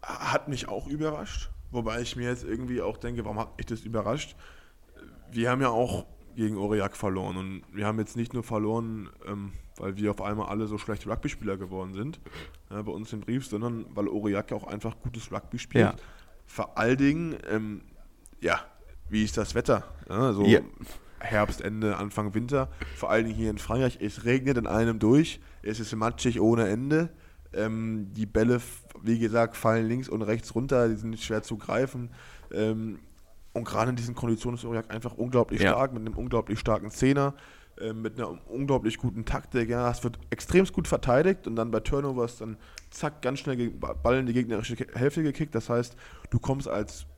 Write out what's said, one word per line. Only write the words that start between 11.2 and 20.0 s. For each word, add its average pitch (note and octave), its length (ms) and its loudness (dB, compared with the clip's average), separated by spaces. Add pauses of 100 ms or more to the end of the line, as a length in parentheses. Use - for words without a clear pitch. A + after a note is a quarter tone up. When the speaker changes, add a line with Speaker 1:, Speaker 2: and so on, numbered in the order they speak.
Speaker 1:
geworden F#2+ 380 -8
sind, B2 260 -8 (500)
ja, G2+ 100 -6
bei G#2 120 -6
uns G#2 200 -8
im G#2+ 80 -6
Brief, A#2+ 260 -4
sondern A2+ 380 -4 (100)
weil G2+ 140 0
Aurillac G#2 440 0
auch G2+ 140 -6
einfach G#2 360 -6
gutes - 280 -8
Rugby G#2+ 280 -8
spielt. - 260 4
Speaker 2:
Ja. G2 100 2 (520)
Speaker 1:
Vor - 320 -6
allen A#2+ 180 6
Dingen, D3 400 2 (140)
ähm, G#2+ 320 -2 (580)
ja, E2+ 200 2 (500)
wie G#2+ 140 4
ist G#2 120 -2
das G#2+ 180 -2
Wetter? A#2 300 2 (240)